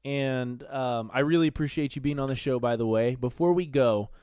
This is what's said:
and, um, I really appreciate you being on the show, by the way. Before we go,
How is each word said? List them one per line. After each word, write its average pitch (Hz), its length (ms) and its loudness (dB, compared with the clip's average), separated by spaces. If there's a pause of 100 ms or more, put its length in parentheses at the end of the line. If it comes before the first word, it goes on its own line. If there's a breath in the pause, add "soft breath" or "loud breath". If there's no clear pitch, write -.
and, 131 600 -2
um, 123 480 -4
I 127 60 2
really 160 280 4
appreciate 147 480 -4
you 139 60 -8
being 143 180 -2
on 135 80 -2
the 135 80 -2
show, 127 240 -2
by 120 160 0
the 113 100 0
way. 113 300 2
Before 127 380 0
we 175 120 0
go, 120 440 2 (140)